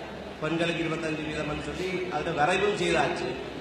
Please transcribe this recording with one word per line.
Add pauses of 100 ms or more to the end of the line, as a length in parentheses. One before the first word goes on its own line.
(400)
பெண்களுக்கு
இருபத்தஞ்சு
வீதம்னு
சொல்லி (220)
அதுல
வரைவும்
செய்தாச்சு. (320)